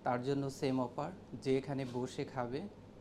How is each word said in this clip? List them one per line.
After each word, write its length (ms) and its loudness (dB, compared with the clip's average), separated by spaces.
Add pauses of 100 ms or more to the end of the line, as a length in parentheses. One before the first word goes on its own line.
তার 200 2
জন্য 260 2
সেম 320 2
অফার, 300 -2 (320)
যে 140 6
এখানে 360 0
বসে 320 -2
খাবে, 360 -2 (400)